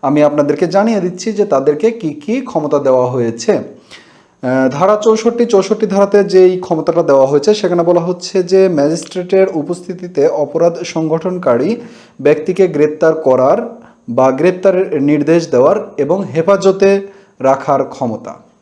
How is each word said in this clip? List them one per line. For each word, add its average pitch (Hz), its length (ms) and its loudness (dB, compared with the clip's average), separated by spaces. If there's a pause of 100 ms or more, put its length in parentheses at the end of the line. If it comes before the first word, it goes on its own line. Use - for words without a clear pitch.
আমি 147 200 2
আপনাদেরকে 147 440 2
জানিয়ে 202 340 0
দিচ্ছি 180 320 -6
যে 202 120 -2
তাদেরকে 147 460 0
কি 165 240 -8
কি 226 260 -6
ক্ষমতা 151 380 -4
দেওয়া 131 280 2
হয়েছে। 123 460 -4
এ, - 1160 -6
ধারা 185 260 2
চৌষট্টি, 226 500 0
চৌষট্টি 208 400 0
ধারাতে 196 380 2
যেই 185 360 4
ক্ষমতাটা 165 420 -2
দেওয়া 139 240 4
হয়েছে, 147 280 2
সেখানে 175 280 -2
বলা 175 180 2
হচ্ছে 180 420 -4
যে 190 260 2
ম্যাজিস্ট্রেটের 175 880 0
উপস্থিতিতে 170 760 -4
অপরাধ 165 540 -2
সংগঠনকারী 165 920 -2 (440)
ব্যক্তিকে 170 480 2
গ্রেপ্তার 151 460 0
করার 139 640 0 (300)
বা 131 220 2
গ্রেপ্তারের 180 720 0
নির্দেশ 151 480 2
দেওয়ার 139 260 4 (200)
এবং 170 280 -2
হেফাজতে 190 840 2 (320)
রাখার 135 440 0
ক্ষমতা। - 500 -8 (260)